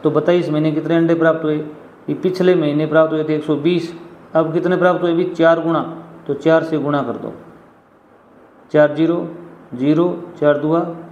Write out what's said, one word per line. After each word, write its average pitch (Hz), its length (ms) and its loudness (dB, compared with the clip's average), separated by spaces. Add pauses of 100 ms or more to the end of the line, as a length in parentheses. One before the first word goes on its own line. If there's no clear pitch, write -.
तो 156 80 0
बताइए 151 280 2
इस 147 120 -2
महीने 151 220 0
कितने 156 240 -2
अंडे 165 180 2
प्राप्त 160 300 0
हुए? 151 220 -2 (420)
ये 151 60 -4
पिछले 180 400 0
महीने 151 320 0
प्राप्त 156 260 4
हुए 156 120 -2
थे 151 120 -2
एक 151 80 -4
सौ 151 120 0
बीस, 165 440 -2 (340)
अब 160 180 2
कितने 170 240 0
प्राप्त 175 260 2
हुए 170 100 0
अभी? 170 140 0
चार 165 340 2
गुना। 160 440 -4 (220)
तो 143 100 -2
चार 160 280 2
से 160 140 -4
गुणा 143 240 -2
कर 117 120 -6
दो, - 200 -10 (1400)
चार 147 220 4
ज़ीरो, 160 420 -2 (380)
ज़ीरो, 151 680 0
चार 147 180 2
दुआ 165 380 -2 (160)